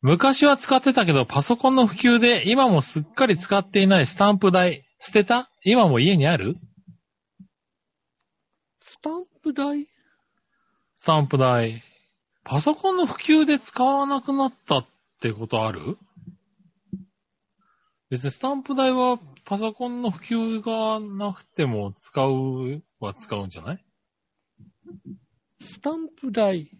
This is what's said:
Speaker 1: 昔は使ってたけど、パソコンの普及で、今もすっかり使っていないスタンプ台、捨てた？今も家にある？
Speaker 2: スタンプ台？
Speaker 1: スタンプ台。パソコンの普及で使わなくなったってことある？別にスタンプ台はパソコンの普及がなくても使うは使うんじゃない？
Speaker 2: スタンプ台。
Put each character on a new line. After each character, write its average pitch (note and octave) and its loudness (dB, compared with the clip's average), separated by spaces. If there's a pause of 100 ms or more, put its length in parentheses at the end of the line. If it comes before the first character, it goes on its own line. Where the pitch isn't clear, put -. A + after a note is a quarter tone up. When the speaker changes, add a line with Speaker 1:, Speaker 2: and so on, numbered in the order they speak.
Speaker 1:
昔 C4 4
は C#4+ 6
使 - 0
っ B3+ 2
て C4+ 2
た A#3+ 2
け D#3+ 2
ど、 C3+ 4
パ C#3 -2
ソ A#3+ 0
コ C4 2
ン C4 2
の B3 6
普 F#3+ -2
及 A#3+ 4
で、 G#3+ 2
今 C4 4
も E3 4
す - -6
っ - -4
か - -2
り G3 2
使 G3 -2
っ G3 0
て G3+ 0
い G3 4
な F#3+ 6
い C3 2
ス - -10
タ G3+ 4
ン G3 2
プ G3 4
台、 F3+ 0 (140)
捨 - -18
て G#3 4
た？ B3 -2 (160)
今 G#3+ 4
も B2 4
家 F3+ 4
に C#3 4
あ E3 2
る？ A#2 -4 (2250)
Speaker 2:
ス - -20
タ D4+ -6
ン F4 -10 (180)
プ D4+ -6
台？ C#4+ -4 (1120)
Speaker 1:
ス - -8
タ D#3 2
ン C#3 -2
プ C#3 0
台。 A#2 0 (600)
パ C#3 -4
ソ D4 0
コ F#4+ -2
ン F#4 -2
の F4+ 0
普 - -6
及 D#4 2
で C#4+ 0
使 - -6
わ C#4 0
な C#4 -4
く C#4 -6
な C4+ 0
っ B3+ -4 (140)
た C#3+ 2
っ A#2+ -6 (340)
て A#2 -4
こ G#2+ -10
と A2 -2
あ A2 -4
る？ F#2+ -10 (2250)
別 B2+ -6
に C#3 -4
ス - -18
タ C4 -4
ン C4+ -8
プ C4+ -8
台 C4 0
は B3+ 0 (260)
パ G3 -6
ソ A3 -6
コ B3 -10
ン A#3+ -10
の A#3 -2
普 E3 -10
及 A3+ -4
が A3 -4
な G3+ -8
く - -16
て - -4
も G#2 -4
使 - -4
う C3 -4 (180)
は G2+ -10
使 - -10
う G2 -8
ん - -12
じ F#2+ -16
ゃ - -20
な C3+ -10
い？ - -18 (1800)
Speaker 2:
ス - -20
タ C#4+ -6
ン D#4+ -10
プ C4 -12
台。 F#3+ -2